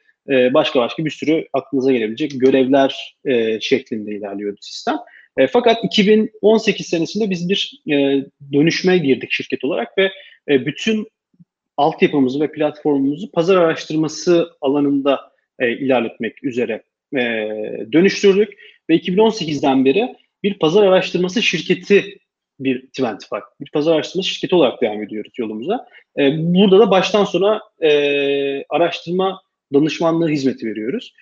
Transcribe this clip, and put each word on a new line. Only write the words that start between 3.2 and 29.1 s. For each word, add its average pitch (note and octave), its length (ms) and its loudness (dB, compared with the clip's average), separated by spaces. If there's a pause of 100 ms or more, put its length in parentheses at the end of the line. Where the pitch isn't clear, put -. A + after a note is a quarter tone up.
e, A2+ 340 0
şeklinde G#2+ 560 -4
ilerliyordu G2+ 460 -8
sistem. - 340 -6 (420)
E, C3 100 4
fakat A#3 360 2
iki G3+ 240 2
bin G#3+ 240 4 (100)
on A3 160 4
sekiz F#3+ 300 -4
senesinde F3+ 420 -4
biz F3 200 -4
bir, - 320 -6 (100)
e, C#3 340 0 (280)
dönüşmeye E3 440 2
girdik C3+ 340 0
şirket - 320 -10
olarak F3 340 -6
ve, F#3+ 140 2 (380)
e, C3 160 2
bütün G#3+ 420 -4 (720)
altyapımızı C#3+ 600 2
ve D3+ 120 -2
platformumuzu D3 800 -2
pazar F3 260 2
araştırması D#3+ 920 0 (120)
alanında, C#3 580 0 (400)
e, B2 120 0
ilerletmek A#2 720 -4
üzere, A#2 400 -4 (320)
e, B2+ 60 0 (720)
dönüştürdük. G3 600 2 (360)
Ve D#3+ 60 2
iki F3+ 180 -2
bin F#3 40 -2
on A3 120 4
sekizden C#3 560 0
beri G3+ 300 0 (280)
bir G3+ 160 -2
pazar E3+ 240 4
araştırması F#3 580 2
şirketi, - 760 0 (420)
bir C3 280 -4
Twentify, A2+ 480 -8 (260)
bir C#3 100 -20
pazar D#3+ 240 0
araştırması F3 340 -4
şirketi - 260 -4
olarak C3+ 260 2
devam G#2+ 220 -4
ediyoruz G#2+ 340 -10
yolumuza. A#2 500 -6 (300)
E, C#3+ 200 2
burada F#3 420 4
da A3 120 6
baştan G3 320 2
sona, G3 380 0 (200)
e, D#3 100 4 (800)
araştırma F3 720 -2 (320)